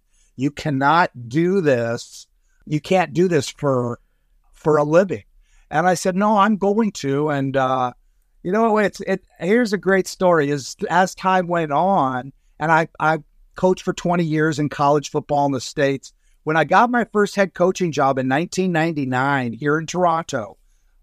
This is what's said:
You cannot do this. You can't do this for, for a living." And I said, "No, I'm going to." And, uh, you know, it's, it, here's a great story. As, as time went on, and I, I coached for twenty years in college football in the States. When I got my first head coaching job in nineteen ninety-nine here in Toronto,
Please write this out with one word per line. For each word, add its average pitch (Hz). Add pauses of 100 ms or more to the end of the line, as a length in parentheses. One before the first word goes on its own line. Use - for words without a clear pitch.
(340)
You 135
cannot 143
do 175
this. 120 (380)
You 151
can't 175
do 180
this 156
for, 123 (520)
for 156
a 147
living." 160 (460)
And 165
I 185
said, 180
"No, 208
I'm 208
going 202
to." 143
And, 139
uh, 131 (500)
you 170
know, 214
it's, 196
it, - (120)
here's 208
a 196
great 185
story. 165
As, 143 (140)
as 180
time 185
went 170
on, 139 (260)
and 156
I, 160 (100)
I 156 (380)
coached 185
for 180
twenty 175
years 156
in 151
college 143
football 143
in 143
the 127
States. 139 (300)
When 156
I 160
got 202
my 240
first 208
head 196
coaching 180
job 135
in 131
nineteen 143
ninety-nine 139
here 147
in 160
Toronto, 165 (460)